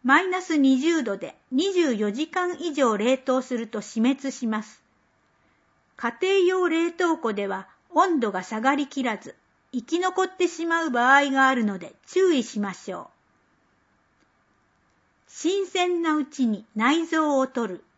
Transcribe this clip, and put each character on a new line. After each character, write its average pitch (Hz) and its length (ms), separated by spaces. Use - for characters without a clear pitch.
マ 277 200
イ 381 60
ナ 370 140
ス 320 160
二 269 200
十 320 240
度 208 140
で 170 200
二 349 220
十 330 220
四 208 180
時 294 160
間 359 320
以 330 140
上 240 240
冷 240 180
凍 254 240
す 254 160
る 226 100
と 214 140
死 - 200
滅 269 300
し 247 160
ま 220 160
す。 - 200
家 - 260
庭 381 160
用 359 300
冷 330 240
凍 339 260
庫 226 160
で 202 120
は 190 220
温 349 300
度 220 120
が 196 100
下 220 180
が 269 140
り 285 120
き 277 160
ら 220 160
ず、 - 180
生 254 100
き 339 180
残 370 240
っ 370 40
て 359 200
し 339 180
ま 330 180
う 320 60
場 247 240
合 285 120
が 269 220
あ 262 60
る 233 100
の 202 140
で 165 160
注 370 280
意 254 80
し - 180
ま 196 140
し - 200
ょ 175 80
う。 - 40
新 381 380
鮮 359 360
な 320 120
う 302 100
ち 254 220
に 214 180
内 285 320
臓 311 320
を 262 80
取 233 280
る。 - 100